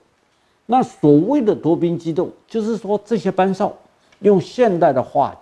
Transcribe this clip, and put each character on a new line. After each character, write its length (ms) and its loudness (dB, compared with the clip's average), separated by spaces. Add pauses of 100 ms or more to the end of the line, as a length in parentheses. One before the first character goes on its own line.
(680)
那 160 2
所 380 2
谓 220 0
的 120 0
多 220 -2
兵 220 -2
机 140 -8
动， 180 -4 (180)
就 120 -6
是 160 -4
说 280 -4
这 120 -4
些 140 -4
班 240 0
哨， 180 -4 (480)
用 200 4
现 400 0
代 120 4
的 100 -2
话 400 -4